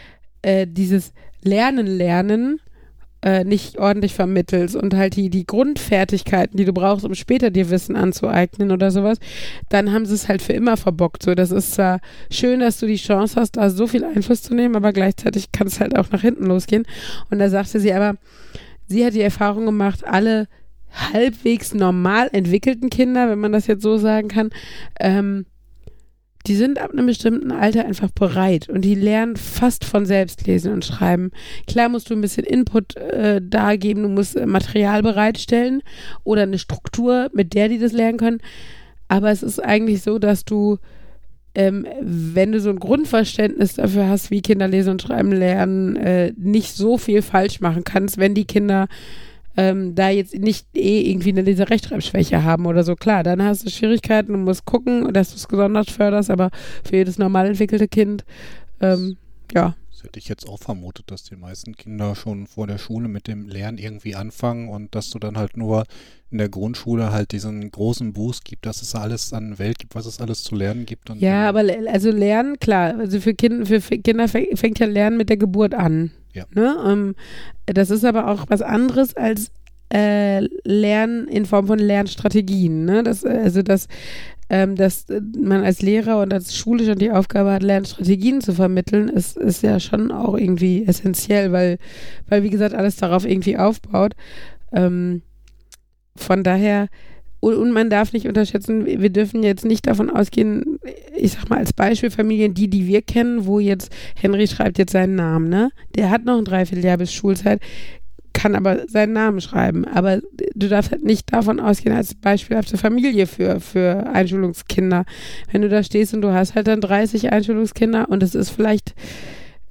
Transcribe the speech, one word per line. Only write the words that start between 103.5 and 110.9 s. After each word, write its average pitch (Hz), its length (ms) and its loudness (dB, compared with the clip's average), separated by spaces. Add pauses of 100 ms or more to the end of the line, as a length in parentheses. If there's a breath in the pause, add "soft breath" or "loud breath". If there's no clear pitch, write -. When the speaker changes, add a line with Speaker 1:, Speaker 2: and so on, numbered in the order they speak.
Speaker 1:
jetzt, 196 320 0 (240 loud breath)
Henry 202 320 4
schreibt - 320 0
jetzt 185 140 2
seinen 190 220 2
Namen, 165 340 2
ne? 214 220 2 (260 soft breath)
Der 196 140 2
hat 226 140 2
noch 247 140 2
ein 220 60 0
Dreivierteljahr 180 540 2
bis 175 160 -4
Schulzeit, 202 460 0 (720 loud breath)
kann 208 200 2
aber 190 340 0
seinen 214 260 2
Namen 214 260 0
schreiben. 180 460 0
Aber 190 340 2 (340)
du 202 140 0
darfst 202 240 2